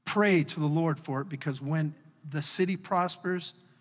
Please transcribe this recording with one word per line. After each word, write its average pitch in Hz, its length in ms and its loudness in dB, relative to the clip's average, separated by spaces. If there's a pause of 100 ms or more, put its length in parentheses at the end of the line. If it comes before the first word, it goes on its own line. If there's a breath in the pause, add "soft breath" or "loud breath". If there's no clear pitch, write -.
Pray 202 400 4
to 143 160 -4
the 151 80 0
Lord 160 320 2
for 135 220 -4
it, - 80 -8
because 139 320 -6
when 151 340 -2 (300)
the 147 160 -6
city 185 340 0
prospers, 180 800 -2 (280 soft breath)